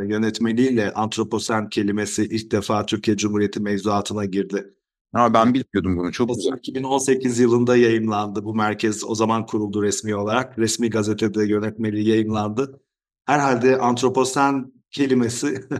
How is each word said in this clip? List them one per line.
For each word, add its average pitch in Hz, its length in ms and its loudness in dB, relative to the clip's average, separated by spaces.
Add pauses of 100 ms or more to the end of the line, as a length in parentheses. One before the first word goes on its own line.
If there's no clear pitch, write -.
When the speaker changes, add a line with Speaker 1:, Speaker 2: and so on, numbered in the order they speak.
(140)
Speaker 1:
yönetmeliğiyle 113 800 2
antroposen 107 760 -2
kelimesi 104 560 -2
ilk 110 260 -6
defa 104 340 0
Türkiye 104 320 -2
Cumhuriyeti 104 420 -2
mevzuatına 104 640 -2
girdi. 95 480 -4 (400)
Speaker 2:
Ha, 117 200 4
ben 117 200 6
bilmiyordum 95 440 -2
bunu. 87 140 -4
Çok 120 180 -2
Speaker 1:
Mesela 117 140 -4 (120)
Speaker 2:
güzel. - 40 -18
Speaker 1:
iki 123 160 -12
bin 131 80 -4
on 135 140 0
sekiz 131 420 2
yılında 123 380 4
yayımlandı 107 640 2
bu 110 120 -6
merkez. 107 480 0
O 110 120 -4
zaman 110 300 0
kuruldu 104 380 -2
resmi 104 320 -2
olarak. 110 440 -2
Resmi 113 300 0
gazetede 107 580 0
yönetmeliği 107 600 -2
yayımlandı. 110 760 -2 (440)
Herhalde 131 520 2
antroposen 127 960 0 (180)
kelimesi 139 680 0 (200)